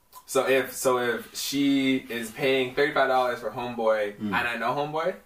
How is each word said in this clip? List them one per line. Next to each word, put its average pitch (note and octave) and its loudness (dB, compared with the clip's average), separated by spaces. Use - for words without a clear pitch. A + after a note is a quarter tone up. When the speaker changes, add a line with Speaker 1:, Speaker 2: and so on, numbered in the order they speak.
Speaker 1:
so B2+ 2
if, C3 2
so B2+ 2
if A#2 -4
she C3+ 2
is A#2 -6
paying C3 0
thirty-five C#3 2
dollars B2+ 2
for A2+ -6
homeboy, A2+ -2
Speaker 2:
Mm. A2 -8
Speaker 1:
and G2 -2
I A#2 -2
know - -2
homeboy, D#3 -2